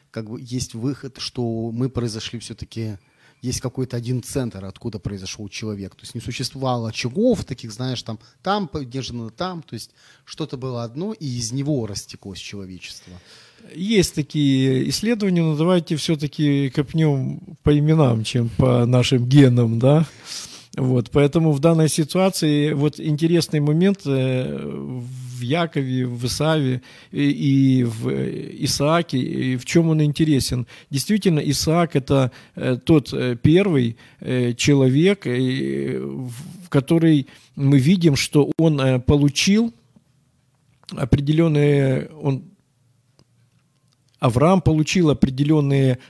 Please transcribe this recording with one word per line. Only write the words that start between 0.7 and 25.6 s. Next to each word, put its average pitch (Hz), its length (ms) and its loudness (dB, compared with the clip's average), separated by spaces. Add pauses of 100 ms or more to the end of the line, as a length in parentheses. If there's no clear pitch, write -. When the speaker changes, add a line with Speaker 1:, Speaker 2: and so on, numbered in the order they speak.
Speaker 1:
выход, 131 440 -10
что 117 540 -6
мы 123 160 -4
произошли 117 500 -8
все-таки, 110 580 -10 (460)
есть 120 180 -6
какой-то 127 360 -6
один 120 260 -4
центр, 113 420 -8
откуда 101 340 -12
произошел 101 500 -10
человек. 98 460 -10
То - 80 -20
есть - 120 -16
не 120 60 -10
существовало 123 680 -6
очагов 160 560 -2
таких, 117 280 -12
знаешь, 123 300 -6
там, 107 160 -10 (240)
там 196 240 -2
поддержано, 120 640 -10
там. 180 320 -10
То - 120 -16
есть - 160 -14 (340)
что-то - 320 -10
было 123 260 -8
одно, 143 300 -8
и 160 140 -12 (120)
из 117 140 -8
него 139 340 -2
растеклось 98 540 -14
человечество. 92 720 -16 (640)
Speaker 2:
Есть 190 380 2
такие 135 760 0
исследования, 196 540 0
но 156 140 0
давайте 170 380 2
все-таки 143 760 0
копнем 143 680 0 (220)
по 147 160 4
именам, 143 460 4
чем 120 320 0
по 123 300 4
нашим 123 420 2
генам, 123 500 6
да? 143 280 4 (720)
Вот, 127 340 0
поэтому 151 420 4
в 139 80 0
данной 160 280 4
ситуации 151 840 0
вот 147 280 -2
интересный 160 600 0
момент, 165 460 2
э, 131 580 -2
в 127 800 -12
Якове, 131 640 -2